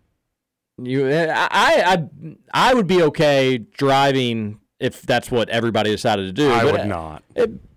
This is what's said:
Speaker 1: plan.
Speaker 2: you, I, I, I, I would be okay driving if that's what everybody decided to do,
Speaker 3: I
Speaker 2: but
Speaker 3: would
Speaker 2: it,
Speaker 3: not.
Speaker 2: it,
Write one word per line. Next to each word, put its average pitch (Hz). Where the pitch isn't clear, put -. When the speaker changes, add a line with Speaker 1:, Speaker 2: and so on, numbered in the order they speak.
Speaker 1:
plan. 127
Speaker 2:
you, 131
I, 156
I, 247
I, 165
I 262
would 226
be 175
okay 139
driving 127
if -
that's 123
what 113
everybody 110
decided 104
to 95
do, 139
Speaker 3:
I 120
Speaker 2:
but 139
Speaker 3:
would -
Speaker 2:
it, 104
Speaker 3:
not. 82
Speaker 2:
it, 226